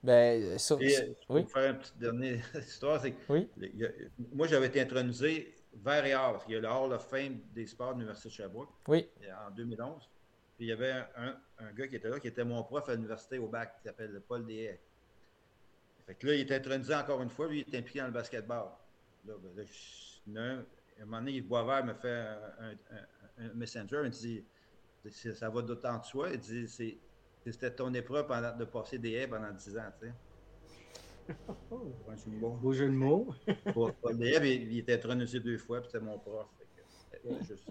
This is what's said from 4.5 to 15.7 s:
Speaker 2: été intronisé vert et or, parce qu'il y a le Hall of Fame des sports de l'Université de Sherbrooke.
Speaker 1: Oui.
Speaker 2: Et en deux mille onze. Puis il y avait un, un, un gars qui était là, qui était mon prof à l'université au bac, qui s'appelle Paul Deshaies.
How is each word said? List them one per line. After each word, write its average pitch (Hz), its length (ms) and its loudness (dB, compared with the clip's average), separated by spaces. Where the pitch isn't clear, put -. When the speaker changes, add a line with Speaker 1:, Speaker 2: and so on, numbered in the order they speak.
Speaker 2:
été 135 140 4
intronisé 127 720 0
vert 139 220 4
et 135 100 4
or, 131 180 4
parce 98 120 -6
qu'il 110 80 -4
y 110 40 0
a 110 40 0
le 110 80 0
Hall 131 240 2
of 110 160 -2
Fame 135 300 -2
des 113 120 -6
sports 127 280 -6
de 123 60 -4
l'Université 107 300 -8
de - 40 -14
Sherbrooke. 107 360 -10
Speaker 1:
Oui. 165 200 6
Speaker 2:
Et 101 100 -14
en 101 200 -12
deux 110 140 -8
mille 117 160 -6
onze. 147 260 -10
Puis 117 100 -6
il - 20 -2
y - 20 2
avait 123 200 0
un, 131 140 -4
un, 127 180 -6
un 107 140 -12
gars 131 140 -6
qui 131 100 -8
était 107 120 -4
là, 139 100 -2
qui 123 80 -6
était 117 180 -2
mon 120 180 -2
prof 143 240 -4
à 127 80 0
l'université 113 440 -6
au 113 80 -2
bac, 113 300 -4
qui - 100 -20
s'appelle 104 400 -10
Paul 120 180 -4
Deshaies. 110 340 -8